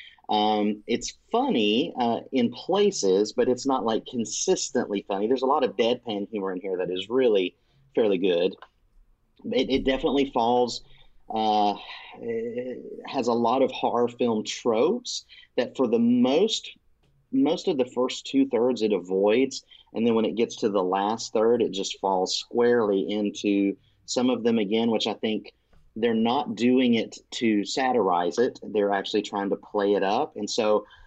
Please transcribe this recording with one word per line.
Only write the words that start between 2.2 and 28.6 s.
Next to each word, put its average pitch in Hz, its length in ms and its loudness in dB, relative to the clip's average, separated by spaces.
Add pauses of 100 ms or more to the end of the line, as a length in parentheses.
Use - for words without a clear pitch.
in 120 200 2
places, 107 800 0
but 120 160 0
it's 123 180 -2
not, 131 180 0
like, 113 220 -2
consistently 117 1000 -4
funny. 101 180 -2
There's 123 160 0
a 131 40 0
lot 139 180 2
of 98 120 -2
deadpan 113 540 -2
humor 98 220 -4
in 92 80 -8
here 95 180 -6
that 90 120 -4
is 92 180 -6
really 110 460 2 (400)
fairly 104 240 2
good. 90 360 0 (920)
It, 233 260 -2
it 135 140 0
definitely 139 480 0
falls, 123 500 0 (500)
uh, 107 420 2 (460)
it 120 600 -8 (240)
has 127 200 -4
a 120 60 2
lot 120 300 2
of 127 100 2
horror 117 360 0
film 117 360 0
tropes 135 800 0 (320)
that - 200 -2
for 131 120 2
the 113 100 2
most, 123 720 2 (600)
most 143 360 0
of 170 100 0
the 123 80 2
first 127 400 -4
two 135 220 2
thirds 120 340 0
it 107 100 2
avoids. 101 720 2 (300)
And 113 120 0
then 117 80 2
when 110 100 2
it 98 120 -4
gets 113 200 -2
to 120 140 0
the 98 120 2
last 98 500 -2
third, 117 280 2
it 87 120 0
just 95 280 -6
falls 92 360 0
squarely 117 720 2
into 101 680 -2 (300)
some 127 240 0
of 113 120 -2
them 113 160 2
again, 113 320 0
which 107 160 0
I 104 80 -2
think - 380 -6 (440)
they're 113 180 0
not 117 400 0
doing 123 400 4
it - 240 -2 (140)
to 107 340 0
satirize 95 720 0
it. 123 240 0